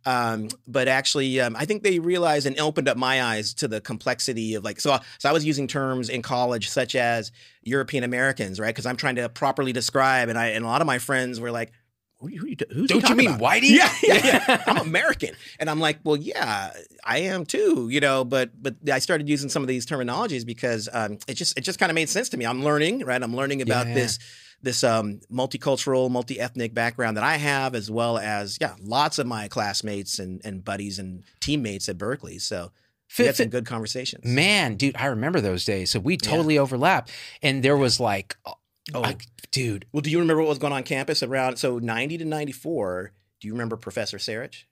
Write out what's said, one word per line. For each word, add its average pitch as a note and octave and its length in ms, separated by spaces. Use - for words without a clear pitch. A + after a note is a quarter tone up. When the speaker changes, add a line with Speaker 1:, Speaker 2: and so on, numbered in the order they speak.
Speaker 1:
Um, A#2 460
but B2+ 200
actually, C3 520
um, A#2+ 160
I C3 100
think G#3+ 180
they F#3+ 160
realized E3 480
and D#3 120
opened D3+ 300
up A#2 80
my C3 240
eyes A2 340
to - 120
the G#2+ 120
complexity A2+ 760
of, G2+ 80
like, G#2 180
so, C#3 160
so C#3 100
I - 20
was D3+ 140
using C#3+ 220
terms C3 420
in B2 140
college B2 460
such B2+ 260
as A#2+ 360
European C3 420
Americans, B2 560
right? A2 160
'Cause - 120
I'm B2 100
trying C3 200
to A#2+ 120
properly C3+ 440
describe, B2+ 540
and A#2 120
I, A#2 80
and A2+ 180
a - 20
lot B2 140
of E3+ 60
my B2+ 100
friends B2+ 420
were A#2+ 120
like, A#2 200
"Who, D3 100
who G3 180
you C4 80
t-, - 160
who's B2+ 100
he C4 60
Speaker 2:
Don't G3 80
you A#3+ 60
Speaker 1:
talking B3 160
Speaker 2:
mean B3+ 180
Speaker 1:
about?" G#2+ 60
Speaker 2:
whitey? G#3 280
Speaker 1:
Yeah, D4+ 320
yeah, A#3+ 460
yeah. B3 160
Speaker 2:
<laughs> - 40
Speaker 1:
"I'm G#3 100
American." E3 580
And D#3 100
I'm D3+ 100
like, D#3 240
"Well, D3+ 140
yeah, A2 540
I A#2+ 160
am F3+ 260
too," F3+ 460
you C#3 80
know, C3+ 260
but, B2+ 240
but C3 180
I C3+ 60
started D3 320
using C#3+ 200
some D3 120
of C3 60
these B2+ 180
terminologies C3 600
because, A#2 440
um, G#2+ 360
it C3 80
just, - 240
it - 20
just F#3+ 160
kinda F3 160
made D#3+ 160
sense A#3+ 200
to - 80
me. A#2+ 100
I'm B2+ 160
learning, D3+ 420
right? B2+ 160
I'm A#2+ 140
learning C#3 260
about B2 260
Speaker 2:
Yeah. A#2 60
Speaker 1:
this, B2 240
this, B2 200
um, A2 360
multicultural, C3 800
multi-ethnic B2 640
background A#2 420
that G#2+ 60
I D3+ 140
have, C#3 360
as G#2+ 160
well A#2 300
as, G#2 420
yeah, C#3+ 180
lots B2+ 380
of C#3+ 80
my A2 220
classmates G2+ 720
and, F#2 260
and F#2+ 180
buddies G2+ 360
and F#2 240
teammates A#2 500
at F#2+ 80
Berkeley. G#2 400
So F2+ 340
Speaker 2:
Fi-, - 160
Speaker 1:
we - 20
had C#3 120
some B2 100
Speaker 2:
fi-, - 20
Speaker 1:
good A#2 160
conversations. A#2+ 580
Speaker 2:
Man, C#3+ 520
dude, C3+ 220
I C3 100
remember C3+ 340
those F#2+ 240
days. F#2+ 240
So A#2 100
we B2+ 140
Speaker 1:
Yeah. - 160
Speaker 2:
totally D#3 300
overlapped. C3+ 500
And C3+ 220
there C3+ 120
was, C3+ 240
like, G2+ 460
uh, - 60
Speaker 1:
Oh. B2 100
Speaker 2:
I, A2+ 120
dude. A#2 400
Speaker 1:
Well, D3+ 100
do D3 100
you E3 80
remember D#3+ 240
what D#3 60
was C#3+ 100
going C#3+ 140
on C3 100
campus C#3 400
around, C3 340
so B2 220
ninety A#2 400
to E3 60
ninety-four, C#3 880
do - 80
you G#2+ 80
remember A2+ 220
Professor G#2 400
Sarich? A2+ 540